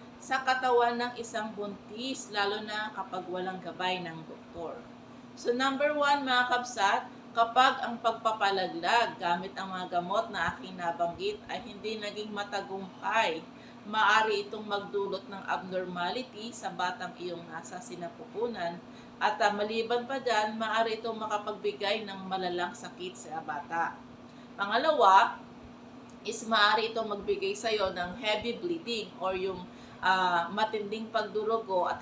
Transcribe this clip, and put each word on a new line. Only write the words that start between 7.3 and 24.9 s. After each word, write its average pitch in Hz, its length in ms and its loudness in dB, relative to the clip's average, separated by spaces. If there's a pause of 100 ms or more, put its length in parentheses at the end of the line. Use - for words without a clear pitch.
kapag 254 480 6
ang 233 160 -4
pagpapalaglag 208 1200 2
gamit 180 400 -2
ang 190 160 -6
mga 180 240 -2
gamot 202 320 2
na 175 240 0
aking 190 240 -12
nabanggit 170 720 -2
ay - 160 -6
hindi 208 320 -6
naging 208 320 -6
matagumpay, 196 1120 -2 (480)
maaari 214 560 6
itong 214 240 -8
magdulot 196 560 -2
ng 190 240 -12
abnormality 185 1040 -4
sa 196 160 -6
batang 180 480 -2
iyong 175 320 -6
nasa 170 320 -10
sinapupunan 180 960 -6 (400)
at, 208 240 2
ah, 208 80 8
maliban 220 560 0
pa 269 160 -4
dyan, 220 400 2
maaari 220 400 2
itong 226 160 -4
makapagbigay 208 880 -2
ng 190 240 -10
malalang 180 480 -2
sakit 180 400 -10
sa 160 240 -8
bata. 151 560 -2 (560)
Pangalawa, 226 880 8 (800)